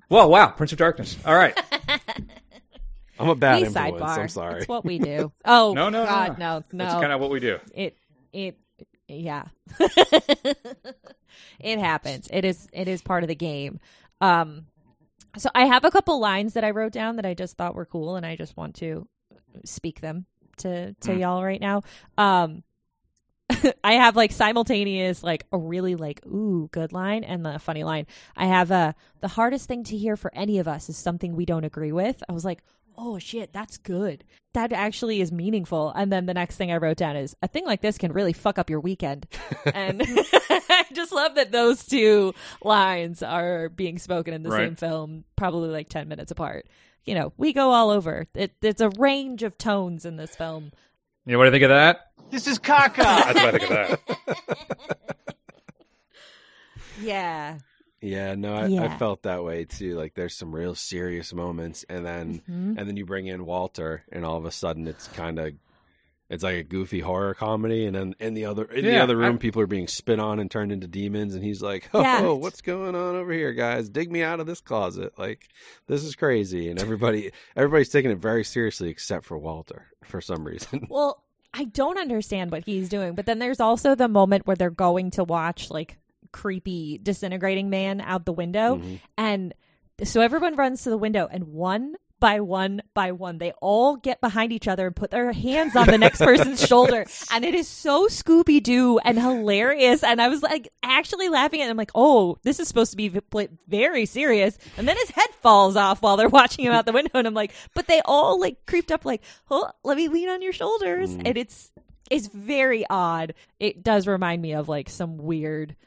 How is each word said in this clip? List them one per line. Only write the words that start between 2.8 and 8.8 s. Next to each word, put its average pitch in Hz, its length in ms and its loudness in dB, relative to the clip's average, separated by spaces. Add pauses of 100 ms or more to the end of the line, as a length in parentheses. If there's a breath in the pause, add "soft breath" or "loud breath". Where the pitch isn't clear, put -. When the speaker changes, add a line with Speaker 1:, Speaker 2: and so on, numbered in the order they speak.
Speaker 3:
I'm 160 100 0
a 165 60 4
bad 131 260 6
Speaker 2:
We 110 60 4
Speaker 3:
influence. 107 360 -4
Speaker 2:
sidebar. 160 160 -4
Speaker 3:
I'm 156 100 -4
sorry. - 320 -8
Speaker 2:
It's - 80 -8
what 240 160 -6
we 175 140 -4
do. 151 400 -4
Speaker 3:
<laughs> - 60 -20
Speaker 2:
Oh, 226 300 6
Speaker 1:
No, 165 140 2
no, 220 160 0
no, - 60 0
Speaker 2:
God, 185 280 0
Speaker 1:
no. 165 200 -4
Speaker 2:
no, 156 140 -12
no. 180 120 -8
Speaker 1:
That's 175 160 -2
kinda 143 180 0
what 139 120 -2
we 135 100 -2
do. 110 180 -2 (160)
Speaker 2:
It, - 220 -8 (360)
it, 190 240 -10 (520)